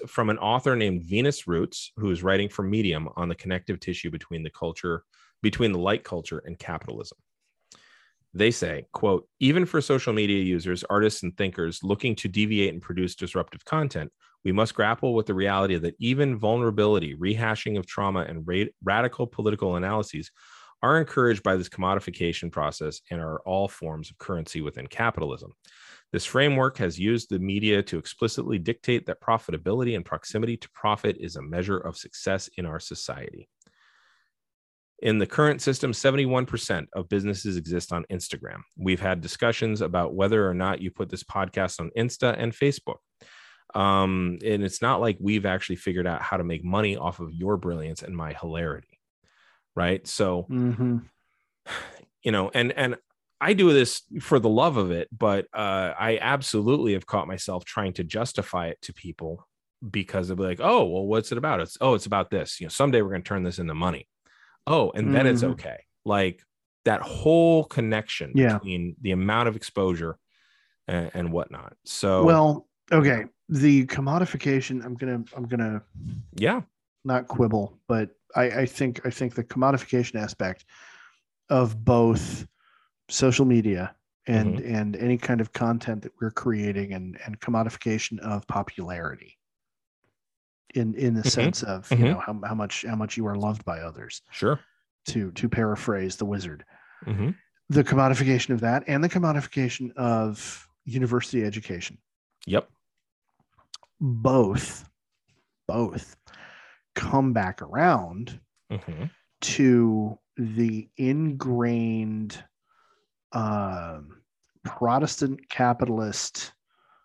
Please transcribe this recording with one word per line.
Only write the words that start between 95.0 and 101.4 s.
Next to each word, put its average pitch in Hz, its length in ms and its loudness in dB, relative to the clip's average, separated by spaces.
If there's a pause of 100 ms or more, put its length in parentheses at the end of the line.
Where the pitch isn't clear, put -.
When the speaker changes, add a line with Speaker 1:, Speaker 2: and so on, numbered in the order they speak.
Speaker 2:
To, 104 240 -2
to - 160 -2
paraphrase 104 680 0
the - 80 -6
wizard. 92 400 -6 (400)
Speaker 1:
Mm-hmm. 107 260 -2 (380)
Speaker 2:
The 143 160 6
commodification 131 680 4
of 120 100 0
that 120 260 0
and 147 180 2
the 175 60 0
commodification 139 840 -2
of 113 720 -2 (200)
university 120 580 0